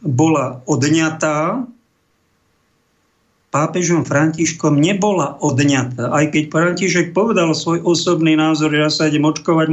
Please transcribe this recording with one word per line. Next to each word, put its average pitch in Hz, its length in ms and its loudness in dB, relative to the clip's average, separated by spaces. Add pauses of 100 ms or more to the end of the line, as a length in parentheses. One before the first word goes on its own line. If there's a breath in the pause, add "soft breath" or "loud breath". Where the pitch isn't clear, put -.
bola 147 640 0
odňatá, 160 960 0 (1900)
pápežom 160 560 0
Františkom 156 720 0
nebola 180 640 0
odňatá. 123 720 0
Aj 151 160 2
keď 151 240 -2
František 175 640 0
povedal 180 400 2
svoj 170 300 -2
osobný 160 500 2
názor, 156 380 0
že 151 80 2
ja 151 100 0
sa 156 160 0
idem 147 160 2
očkovať, 156 480 0